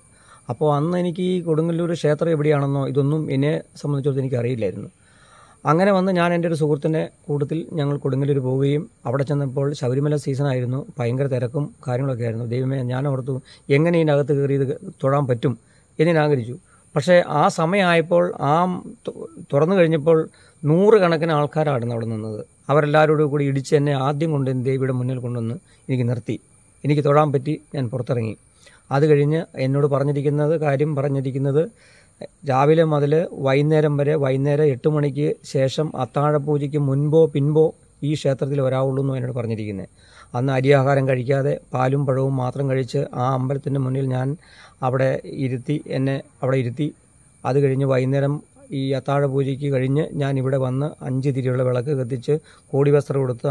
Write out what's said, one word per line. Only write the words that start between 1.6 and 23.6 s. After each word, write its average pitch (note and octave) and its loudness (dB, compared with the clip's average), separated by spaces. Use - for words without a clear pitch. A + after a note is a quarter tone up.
ക്ഷേത്രം D3+ 0
എവിടെയാണെന്നോ C#3+ 0
ഇതൊന്നും C#3+ 0
എന്നെ C#3+ 2
സംബന്ധിച്ചിടത്തോളം C#3 -2
എനിക്കറിയില്ലായിരുന്നു. A#2 -4
അങ്ങനെ F3 4
വന്ന് F#3+ 2
ഞാൻ F3 2
എൻ്റെ E3+ 0
ഒരു E3 -2
സുഹൃത്തിൻ്റെ D#3 0
കൂട്ടത്തിൽ D3 -2
ഞങ്ങൾ C#3+ -2
കൊടുങ്ങല്ലൂർ C#3 -2
പോവുകയും C3+ 0
അവിടെ C3+ -2
ചെന്നപ്പോൾ C#3 -2
ശബരിമല C#3+ 0
സീസണായിരുന്നു, C3 -2
ഭയങ്കര B2+ -2
തിരക്കും B2 -4
കാര്യങ്ങളൊക്കെ B2 -4
ആയിരുന്നു. A2+ -4
ദൈവമേ, C3 -2
ഞാൻ B2+ -4
ഓർത്തു, C3 -4
എങ്ങനെ D#3+ 4
ഇതിനകത്ത് D3 2
കയറി C#3 0
ഇത് C3+ 0
തൊഴാൻ C#3 2
പറ്റും B2 0
എന്ന് E3 4
ഞാൻ D#3+ 4
ആഗ്രഹിച്ചു. B2 0
പക്ഷേ E3 4
ആ - 4
സമയമായപ്പോൾ, F3 2
ആ - 4
തു-, - -12
തുറന്നു D#3 2
കഴിഞ്ഞപ്പോൾ D#3+ 4
നൂറുകണക്കിന് E3+ 4
ആൾക്കാരാണ് C#3+ 0
അവിടെ A2+ -6
നിന്നത്. A2 -8
അവരെല്ലാവരോടും D3+ 4
കൂടി D3 0
ഇടിച്ച് C#3 -2